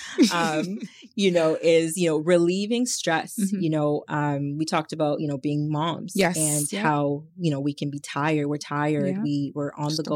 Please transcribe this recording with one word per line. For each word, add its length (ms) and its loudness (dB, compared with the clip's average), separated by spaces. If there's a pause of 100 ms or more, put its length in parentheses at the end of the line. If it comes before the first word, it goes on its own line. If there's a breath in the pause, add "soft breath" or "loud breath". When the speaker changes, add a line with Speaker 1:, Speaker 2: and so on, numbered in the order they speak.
(160 loud breath)
Speaker 1:
<laughs> 160 6
Speaker 2:
um, 460 0 (360 loud breath)
you 180 4
know, 300 4
is, 360 4
you 100 2
know, 80 2
relieving 680 2
stress. 520 -2
Speaker 1:
Mm-hmm. 220 0
Speaker 2:
You 80 0
know, 400 0
um, 480 -2
we 80 -2
talked 300 -2
about, 260 0
you 80 -2
know, 80 -4
being 340 -2
moms 460 -4
Speaker 1:
Yes, 220 2
Speaker 2:
and 340 0
Speaker 1:
yeah. 100 -4
Speaker 2:
how, 420 0 (140)
you 120 0
know, 100 -2
we 140 -2
can 160 -6
be 80 -8
tired. 480 -2
We're 100 -2
tired. 600 -2
Speaker 1:
Yeah. 60 -4
Speaker 2:
We, 320 -2
we're 200 -4
on 160 -4
Speaker 1:
Just 80 -2
Speaker 2:
the 60 -2
Speaker 1:
don't 120 -6